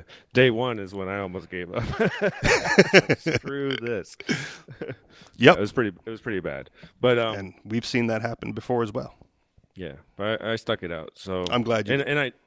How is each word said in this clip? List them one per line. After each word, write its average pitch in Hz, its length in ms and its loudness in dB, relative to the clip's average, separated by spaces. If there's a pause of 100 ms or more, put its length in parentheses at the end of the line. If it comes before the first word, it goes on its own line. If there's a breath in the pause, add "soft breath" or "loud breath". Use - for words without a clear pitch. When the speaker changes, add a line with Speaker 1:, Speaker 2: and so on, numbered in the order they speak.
(160)
Speaker 1:
<laughs> - 180 -20
Day 127 180 8
one 117 260 -2
is 98 160 -8
when 95 160 -4
I 98 120 -2
almost 90 280 -6
gave 90 240 -6
up. 120 100 0
<laughs> - 1300 4
Screw 139 600 -2
this. 117 440 -6
<laughs> - 60 -10 (1120 loud breath)
Speaker 2:
Yep. 156 180 -8
Speaker 1:
It 95 40 -4
was 104 100 -4
pretty, 104 320 -4
it 113 60 -14
was 113 100 -12
pretty 104 200 -6
bad. 71 320 -10 (280 loud breath)
But, 120 200 4
um, 113 160 0
Speaker 2:
And 98 180 -10 (100)
we've 113 220 -4
seen 117 220 0
that 110 160 0
happen 113 300 -6
before 117 280 -2
as 110 100 -2
well. 127 220 -8 (640)
Speaker 1:
Yeah, 82 180 -10 (220)
but 107 260 -2
I, 113 120 -2
I - 20 2
stuck 110 260 -2
it 85 100 -6
out. 80 220 -8
So 90 380 -4
Speaker 2:
I'm 123 100 4
glad 110 260 0
you 117 60 2
Speaker 1:
and, 139 80 2
and 143 180 0
I, 131 120 -2 (160)